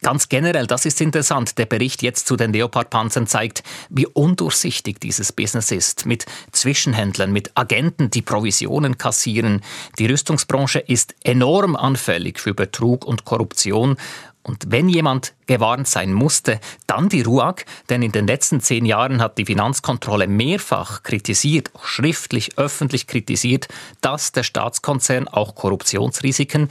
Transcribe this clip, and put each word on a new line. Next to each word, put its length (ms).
ganz 260
generell, 380
das 180
ist 160
interessant, 580
der 80
Bericht 360
jetzt 240
zu 80
den 180
Leopard-Panzern 760
zeigt, 340
wie 180
undurchsichtig 920
dieses 320
Business 400
ist, 340
mit 220
Zwischenhändlern, 800
mit 240
Agenten, 560
die 120
Provisionen 760
kassieren. 640
Die 60
Rüstungsbranche 720
ist 420
enorm 540
anfällig 640
für 140
Betrug 500
und 200
Korruption. 720
Und 300
wenn 160
jemand 440
gewarnt 400
sein 260
musste, 480
dann 200
die 140
ruag, 400
denn 140
in 80
den 160
letzten 340
zehn 240
Jahren 380
hat 160
die 80
Finanzkontrolle 800
mehrfach 800
kritisiert, 680
auch 100
schriftlich, 720
öffentlich 480
kritisiert, 600
dass 320
der 100
Staatskonzern 840
auch 260
Korruptionsrisiken 1160